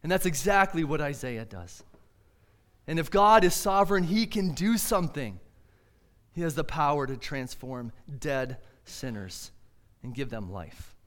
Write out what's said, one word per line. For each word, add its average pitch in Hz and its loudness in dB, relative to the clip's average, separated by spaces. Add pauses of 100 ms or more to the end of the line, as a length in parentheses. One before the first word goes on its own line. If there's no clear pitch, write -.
And 170 0
that's 185 2
exactly 190 2
what 151 -2
Isaiah 127 -6
does. 90 -14 (1040)
And 160 -2
if 160 -2
God 214 8
is - 4
sovereign, 196 2
he 214 2
can 196 -2
do 208 2
something. 143 -2 (920)
He 175 -6
has 160 -2
the 156 -2
power 147 0
to 131 -6
transform 127 -8 (280)
dead 131 -4 (260)
sinners 104 -10 (520)
and 123 -12
give 131 -6
them 104 -8
life. - -14 (120)